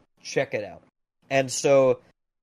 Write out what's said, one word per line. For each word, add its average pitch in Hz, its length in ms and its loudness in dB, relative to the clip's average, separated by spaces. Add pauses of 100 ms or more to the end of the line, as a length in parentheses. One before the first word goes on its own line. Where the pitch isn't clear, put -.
(220)
Check - 320 -6
it 110 100 -4
out." - 180 -18 (480)
And 135 200 0
so 135 480 2 (440)